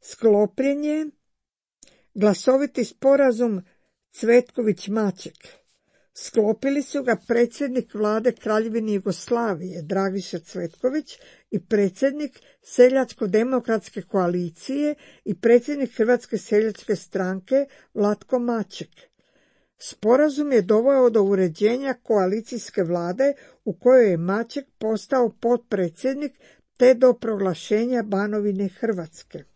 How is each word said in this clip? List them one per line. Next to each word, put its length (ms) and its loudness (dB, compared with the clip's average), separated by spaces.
sklopljen 840 0
je 220 -4
glasoviti 720 0
sporazum 760 0
Cvetković-Maček. 1400 -2
Sklopili 680 -2
su 200 -6
ga 140 -2
predsjednik 680 -2
vlade 380 -2
Kraljevine 600 -2
Jugoslavije 880 -4
Dragiša 560 -4
Cvetković 800 -6
i 100 -4
predsjednik 800 -2
Seljačko-demokratske 1400 0
koalicije 920 -2
i 160 -6
predsjednik 560 2
Hrvatske 420 0
seljačke 580 -2
stranke 680 -2
Vlatko 440 -2
Maček. 500 -4
Sporazum 720 0
je 100 4
doveo 480 4
do 120 2
uređenja 800 0
koalicijske 800 -2
vlade 500 0
u 80 -4
kojoj 380 6
je 60 2
Maček 480 -4
postao 640 -2
potpredsjednik 920 -4
te 180 6
do 180 4
proglašenja 880 -2
Banovine 680 -2
Hrvatske. 760 -8